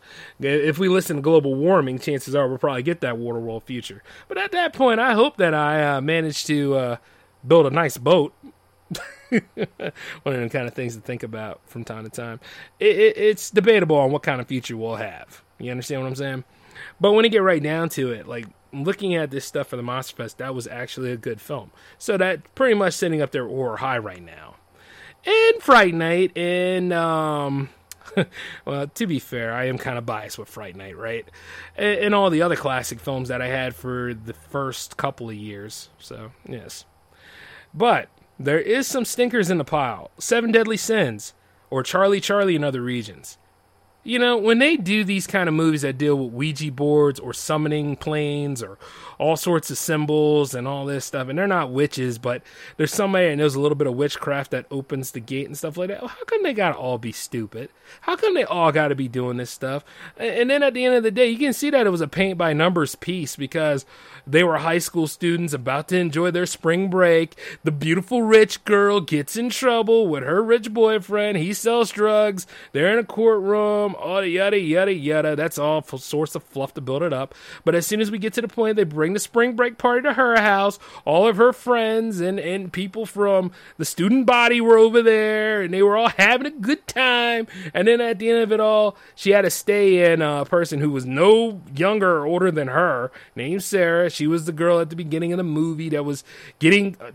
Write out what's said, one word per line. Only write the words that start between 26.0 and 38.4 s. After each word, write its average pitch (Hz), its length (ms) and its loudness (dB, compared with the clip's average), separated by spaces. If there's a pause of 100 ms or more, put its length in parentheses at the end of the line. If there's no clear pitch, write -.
and, 180 560 0
um, 151 800 -2 (460)
<laughs> - 480 -8
well, 143 240 -6
to 226 180 -6
be 156 120 -2
fair, 117 340 -8
I 123 140 -4
am 127 120 -4
kinda 123 220 -8
biased 110 380 -10
with 104 100 -16
Fright 98 280 -18
Night, 98 200 -18
right? 113 300 -10 (500)
And, 208 220 0
and 208 160 0
all 196 160 4
the 160 120 2
other 170 140 0
classic 127 440 -6
films 131 280 -6
that 127 140 -6
I 127 60 -6
had 127 260 -4
for 123 400 -8
the 110 200 -14
first - 600 -10
couple 117 320 -6
of 110 80 -12
years. 104 520 -14 (100)
So, 110 340 -18 (160)
yes. - 360 -16 (880)
But 180 340 2 (300)
there 143 220 0